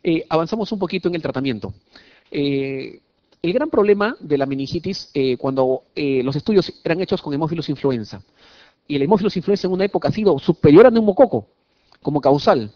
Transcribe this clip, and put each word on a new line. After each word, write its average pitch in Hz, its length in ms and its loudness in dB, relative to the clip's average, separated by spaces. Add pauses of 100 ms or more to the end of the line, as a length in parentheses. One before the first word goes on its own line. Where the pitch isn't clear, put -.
Eh, 160 260 -2
avanzamos 170 420 -2
un 214 60 -4
poquito 185 300 -4
en 175 80 -2
el 160 80 -6
tratamiento. 131 500 -4 (560)
Eh, 135 720 -6 (400)
el 170 120 -4
gran 302 160 -2
problema 208 500 2
de 147 180 -2
la 135 80 0
meningitis, 139 680 -6
eh, 131 240 0
cuando, 131 480 -2 (100)
eh, 135 280 -2
los 139 120 -4
estudios 190 360 0 (120)
eran 165 180 -2
hechos 185 200 -4
con 147 120 -8
Haemophilus 156 360 -4
influenza, 120 520 -4 (680)
y 147 80 -6
el 139 60 0
Haemophilus 190 360 2
influenza 196 280 -2
en 185 80 -2
una 190 120 0
época 190 240 -2
ha - 20 0
sido 196 260 2
superior 165 480 6
a 247 60 8
neumococo 214 560 2 (540)
como 147 200 -2
causal. 143 540 2